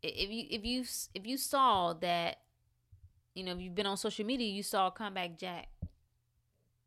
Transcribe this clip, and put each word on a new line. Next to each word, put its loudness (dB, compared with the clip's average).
i-, -4
if -2
you, -6
if -4
you 0
s-, -6
if -10
you -4
saw 6
that, 0
you -8
know, -4
if -6
you've -8
been 2
on 2
social -2
media, 0
you -2
saw 4
Comeback -4
Jack -8